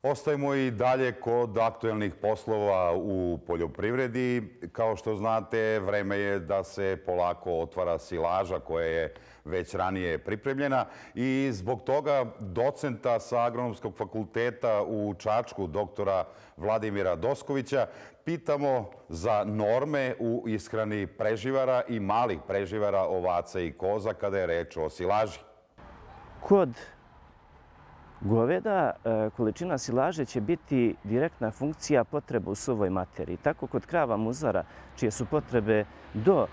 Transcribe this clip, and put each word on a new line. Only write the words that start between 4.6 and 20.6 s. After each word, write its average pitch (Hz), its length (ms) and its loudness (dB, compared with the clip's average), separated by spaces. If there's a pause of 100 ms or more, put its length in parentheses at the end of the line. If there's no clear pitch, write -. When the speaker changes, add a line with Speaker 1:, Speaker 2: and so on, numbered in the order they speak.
Speaker 1:
Kao 110 240 0
što 107 200 -4
znate, 110 640 0
vreme 101 360 0
je 101 220 2
da 95 260 -2
se 95 420 -2
polako 87 520 0
otvara 85 400 0
silaža 87 600 0
koja 82 260 -2
je 80 280 -2 (300)
već 85 300 -4
ranije 92 440 -2
pripremljena 135 680 -2 (280)
i 131 380 0
zbog 104 300 -4
toga 135 580 0
docenta 117 800 0
sa 120 240 0
Agronomskog 117 520 -4
fakulteta 110 840 0
u 104 320 -2
Čačku, 107 520 -2
doktora 95 580 0 (320)
Vladimira 101 600 0
Doskovića, 131 680 0 (380)
pitamo 143 680 0 (180)
za 101 360 0
norme 127 760 0
u 117 300 -2
ishrani 107 580 -2